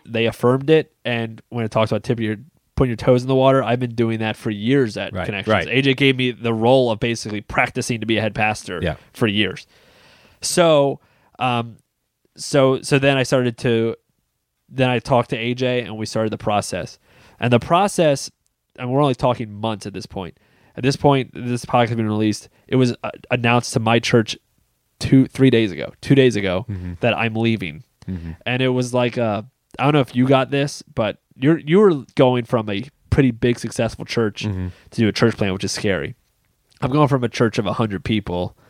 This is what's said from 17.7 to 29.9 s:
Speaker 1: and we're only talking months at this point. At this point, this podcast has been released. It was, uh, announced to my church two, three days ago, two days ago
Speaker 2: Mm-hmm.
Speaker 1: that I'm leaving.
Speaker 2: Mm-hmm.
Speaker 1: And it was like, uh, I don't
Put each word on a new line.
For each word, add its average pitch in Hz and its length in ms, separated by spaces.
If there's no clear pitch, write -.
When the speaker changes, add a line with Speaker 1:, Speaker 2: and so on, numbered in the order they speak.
Speaker 1:
and 123 140
we're 139 100
only 139 140
talking 120 380
months 107 320
at 101 80
this 92 120
point. - 340
At 120 80
this 139 120
point, 139 380
this 123 320
podcast 120 240
has 120 80
been 110 100
released. 107 420
It - 80
was, 127 280
uh, - 80
announced 120 420
to 127 60
my 113 200
church 117 380
two, 135 280
three 131 220
days 113 220
ago, 73 300
two - 140
days 127 200
ago 95 340
Speaker 2:
Mm-hmm. 90 300
Speaker 1:
that 110 180
I'm 110 180
leaving. 101 480
Speaker 2:
Mm-hmm. 85 240
Speaker 1:
And 123 160
it 127 80
was 127 240
like, 123 240
uh, 110 260
I - 40
don't 143 100